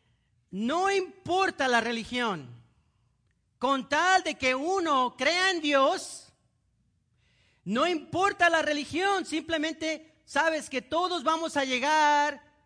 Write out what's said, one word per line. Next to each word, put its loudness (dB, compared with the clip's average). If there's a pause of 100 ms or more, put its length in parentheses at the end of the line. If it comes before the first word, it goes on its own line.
(520)
no 0
importa -2
la 4
religión, -4 (1080)
con -2
tal 4
de -4
que 0
uno 0
crea 2
en 0
Dios, 0 (1300)
no 0
importa 2
la 2
religión, -2
simplemente -6
sabes -2
que -4
todos -2
vamos -2
a 0
llegar 2 (240)